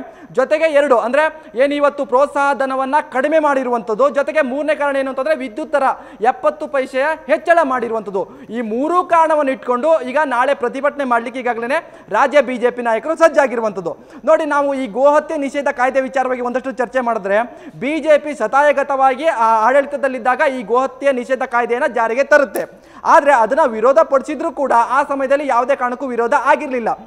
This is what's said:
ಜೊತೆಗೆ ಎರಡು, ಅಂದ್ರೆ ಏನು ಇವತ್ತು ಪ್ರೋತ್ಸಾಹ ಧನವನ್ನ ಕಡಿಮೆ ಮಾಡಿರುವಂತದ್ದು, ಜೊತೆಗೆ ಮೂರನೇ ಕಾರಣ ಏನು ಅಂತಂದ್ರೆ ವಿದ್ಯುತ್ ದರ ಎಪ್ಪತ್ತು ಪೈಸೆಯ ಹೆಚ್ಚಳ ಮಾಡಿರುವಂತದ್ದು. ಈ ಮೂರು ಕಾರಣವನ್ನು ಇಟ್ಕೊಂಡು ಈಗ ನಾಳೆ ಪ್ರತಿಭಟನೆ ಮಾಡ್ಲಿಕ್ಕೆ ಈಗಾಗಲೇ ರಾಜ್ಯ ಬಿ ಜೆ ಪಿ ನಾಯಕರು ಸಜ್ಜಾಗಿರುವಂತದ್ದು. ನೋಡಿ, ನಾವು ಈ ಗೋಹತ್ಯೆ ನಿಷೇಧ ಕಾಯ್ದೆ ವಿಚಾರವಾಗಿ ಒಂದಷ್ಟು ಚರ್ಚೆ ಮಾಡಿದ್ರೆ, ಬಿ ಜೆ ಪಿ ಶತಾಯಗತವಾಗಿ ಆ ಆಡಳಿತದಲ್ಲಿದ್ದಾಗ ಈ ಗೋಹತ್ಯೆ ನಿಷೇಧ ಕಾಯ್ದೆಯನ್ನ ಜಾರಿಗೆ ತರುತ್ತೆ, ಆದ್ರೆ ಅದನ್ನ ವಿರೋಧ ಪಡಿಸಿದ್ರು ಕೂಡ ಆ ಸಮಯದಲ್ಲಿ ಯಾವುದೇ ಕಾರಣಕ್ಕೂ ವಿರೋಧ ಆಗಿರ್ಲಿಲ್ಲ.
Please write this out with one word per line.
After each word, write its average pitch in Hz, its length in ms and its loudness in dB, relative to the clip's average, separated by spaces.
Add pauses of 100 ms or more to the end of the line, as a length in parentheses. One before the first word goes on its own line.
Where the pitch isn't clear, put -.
(320)
ಜೊತೆಗೆ 302 340 0
ಎರಡು, 285 320 4
ಅಂದ್ರೆ 277 440 0 (140)
ಏನು 277 180 2
ಇವತ್ತು 285 320 0
ಪ್ರೋತ್ಸಾಹ 277 480 0
ಧನವನ್ನ 269 420 -2 (180)
ಕಡಿಮೆ 294 260 0
ಮಾಡಿರುವಂತದ್ದು, 247 720 0
ಜೊತೆಗೆ 277 320 0
ಮೂರನೇ 294 340 -2
ಕಾರಣ 277 220 -2
ಏನು 269 120 -2
ಅಂತಂದ್ರೆ 269 260 -2
ವಿದ್ಯುತ್ 262 380 -6
ದರ 277 100 0 (380)
ಎಪ್ಪತ್ತು 294 460 0
ಪೈಸೆಯ 262 380 -2 (220)
ಹೆಚ್ಚಳ 339 360 2
ಮಾಡಿರುವಂತದ್ದು. 220 640 -4 (220)
ಈ 220 120 -6
ಮೂರು 277 420 0
ಕಾರಣವನ್ನು 320 480 2
ಇಟ್ಕೊಂಡು 262 500 0
ಈಗ 254 240 -6
ನಾಳೆ 262 280 0
ಪ್ರತಿಭಟನೆ 269 500 -4
ಮಾಡ್ಲಿಕ್ಕೆ 240 360 -2
ಈಗಾಗಲೇ 233 380 -4 (320)
ರಾಜ್ಯ 269 320 4
ಬಿ 247 160 -6
ಜೆ 240 140 0
ಪಿ 247 100 -10
ನಾಯಕರು 233 340 -2
ಸಜ್ಜಾಗಿರುವಂತದ್ದು. 233 840 0 (280)
ನೋಡಿ, 320 200 4
ನಾವು 285 280 0
ಈ 262 140 -4
ಗೋಹತ್ಯೆ 294 500 2
ನಿಷೇಧ 277 300 -4
ಕಾಯ್ದೆ 262 340 0
ವಿಚಾರವಾಗಿ 254 400 -4
ಒಂದಷ್ಟು 247 300 -4
ಚರ್ಚೆ 247 280 -4
ಮಾಡಿದ್ರೆ, 220 400 -2 (400)
ಬಿ 285 200 -4
ಜೆ 294 180 4
ಪಿ 294 180 -6
ಶತಾಯಗತವಾಗಿ 269 880 2
ಆ 226 420 2
ಆಡಳಿತದಲ್ಲಿದ್ದಾಗ 262 760 0 (180)
ಈ 240 40 -8
ಗೋಹತ್ಯೆ 262 480 0
ನಿಷೇಧ 254 320 -4
ಕಾಯ್ದೆಯನ್ನ 240 500 -2
ಜಾರಿಗೆ 226 300 0
ತರುತ್ತೆ, 285 400 2 (420)
ಆದ್ರೆ 285 280 4
ಅದನ್ನ 254 320 2
ವಿರೋಧ 247 340 2
ಪಡಿಸಿದ್ರು 294 520 0
ಕೂಡ 269 200 -4 (180)
ಆ 269 140 2
ಸಮಯದಲ್ಲಿ 277 440 -2
ಯಾವುದೇ 254 280 0
ಕಾರಣಕ್ಕೂ 247 320 -6
ವಿರೋಧ 233 260 -2 (120)
ಆಗಿರ್ಲಿಲ್ಲ. 254 440 0 (180)